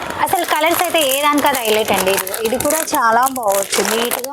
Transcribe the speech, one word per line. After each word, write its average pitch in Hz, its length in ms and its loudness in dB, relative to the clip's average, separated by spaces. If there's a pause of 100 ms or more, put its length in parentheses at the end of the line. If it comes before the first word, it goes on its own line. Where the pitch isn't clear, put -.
(260)
అసలు 349 200 0
కలర్స్ 320 380 0
అయితే 330 160 0 (140)
ఏ 277 80 0
దానికి 294 260 2
అది 262 100 2
హైలైట్ 214 340 0
అండి. 190 200 2
ఇది, 196 160 -2 (180)
ఇది 226 180 0
కూడా 302 140 2 (180)
చాలా 240 320 4 (100)
బాగొచ్చు, 196 520 0
నీట్‌గా 240 440 -4